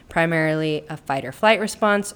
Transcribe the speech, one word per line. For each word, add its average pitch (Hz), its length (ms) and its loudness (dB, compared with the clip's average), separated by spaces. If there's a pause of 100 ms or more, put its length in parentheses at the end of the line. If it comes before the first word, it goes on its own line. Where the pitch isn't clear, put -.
primarily 156 800 0
a 156 80 -10
fight 139 280 -6
or 135 80 -10
flight 214 280 4
response 208 560 -2